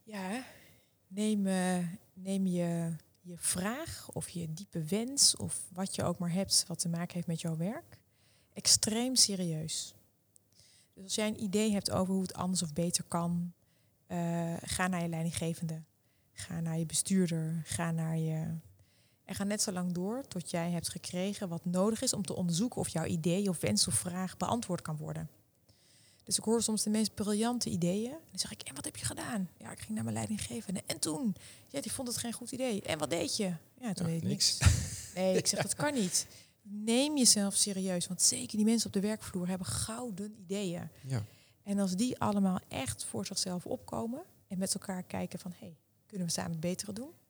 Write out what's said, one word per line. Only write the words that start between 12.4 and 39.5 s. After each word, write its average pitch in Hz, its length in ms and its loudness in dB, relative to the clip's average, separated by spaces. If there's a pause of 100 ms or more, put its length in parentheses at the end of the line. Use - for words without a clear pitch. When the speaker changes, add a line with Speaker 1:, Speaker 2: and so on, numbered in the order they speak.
Speaker 1:
of 156 100 -4
beter 175 340 0
kan, 175 460 0 (540)
eh, 170 540 0
ga - 260 0
naar 180 140 2
je 170 60 0
leidinggevende. 165 760 -2 (520)
Ga - 260 -6
naar 165 180 -2
je 165 80 0
bestuurder. 165 800 2
Ga 165 260 -2
naar 160 260 0
je, 160 380 -2 (720)
en 190 100 -10
ga 202 80 -4
net 208 180 0
zo 214 100 0
lang 180 200 0
door 208 360 -2
tot - 220 -8
jij 170 220 0
hebt 170 180 -2
gekregen 185 600 -4
wat 170 160 -4
nodig 190 360 2
is 254 120 2
om 208 120 -2
te - 100 -4
onderzoeken 180 460 2
of 175 60 0
jouw 165 180 -2
idee 180 440 2
of 170 100 -2
wens 208 280 2
of 185 60 0
vraag 185 440 -2
beantwoord 190 440 0
kan 156 160 -4
worden. 156 320 -6 (920)
Dus - 140 -2
ik - 60 -2
hoor 226 200 4
soms 220 200 2
de 214 60 0
meest 214 260 2
briljante 220 540 0
ideeën. 185 420 2
En 320 80 -10 (100)
dan 185 100 -12
zeg - 120 -2
ik, 214 100 -14
"En - 140 -12
wat 277 100 -10
heb - 100 -8
je - 100 -8
gedaan?" 240 520 -2
"Ja, - 140 -14
ik 208 80 -14
ging - 140 -10
naar 220 100 -4
mijn 226 120 -2
leidinggevende. 214 680 -4
En - 140 -6
toen?" 294 360 0 (320)
"Ja, 277 140 -4
die 226 100 -6
vond 262 160 -4
het 233 100 -2
geen 233 160 -4
goed - 180 -10
idee." 240 300 -2
"En - 160 -4
wat 156 120 -2
deed 170 280 0
je?" 185 160 0 (260)
"Ja, 240 140 -2
toen 175 140 -2
Speaker 2:
Ja, 165 60 0
Speaker 1:
deed 165 80 0
ik 165 60 0
Speaker 2:
niks. - 320 2
Speaker 1:
niks." - 560 6
Nee, 185 220 4
ik - 120 2
Speaker 2:
<laughs> - 20 2
Speaker 1:
zeg, 190 100 2
"Dat - 140 0
kan 294 180 0
niet." 202 340 2 (360)
Neem 226 540 2
jezelf 208 380 6
serieus, 190 520 0
want 180 140 -2
zeker - 360 2
die 208 80 6
mensen 226 220 4
op 196 60 -8
de 202 60 4
werkvloer 196 480 -2
hebben 185 200 -2